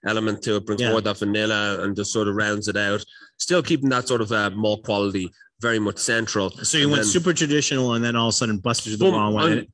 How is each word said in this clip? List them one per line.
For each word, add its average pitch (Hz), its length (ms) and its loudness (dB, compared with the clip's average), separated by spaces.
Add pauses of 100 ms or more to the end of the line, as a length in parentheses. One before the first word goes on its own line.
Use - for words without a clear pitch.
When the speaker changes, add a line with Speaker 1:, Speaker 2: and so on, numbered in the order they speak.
Speaker 1:
element 110 380 -2
to 107 140 0
it, 101 80 -6
brings 107 160 -2
Speaker 2:
Yeah. 120 80 0
Speaker 1:
more 110 80 4
of 104 80 0
that 104 140 -2
vanilla 104 640 0
and 98 140 -2
just 101 160 -4
sort 107 160 0
of 101 80 0
rounds 104 320 -2
it 101 80 -2
out. 101 300 -2 (320)
Still 175 260 0
keeping 139 240 0
that 123 180 0
sort 123 140 0
of, 110 140 -2
uh, 101 160 0
malt 104 340 -2
quality 98 480 -2 (300)
very 113 180 0
much 104 200 -2
central. 110 500 0
Speaker 2:
So - 280 -2
you 143 80 4
Speaker 1:
And 143 60 4
Speaker 2:
went 110 120 2
Speaker 1:
then 104 80 2
Speaker 2:
super 175 200 2
traditional 143 600 2
and 117 100 0
then 117 140 0
all 113 100 2
of 110 60 0
a - 20 0
sudden 110 220 0
busted 110 340 -4
to 107 60 -4
the 175 80 4
Speaker 1:
Boom, 190 80 4
Speaker 2:
wrong 104 200 2
one. 156 180 2
Speaker 1:
un-, 123 220 -2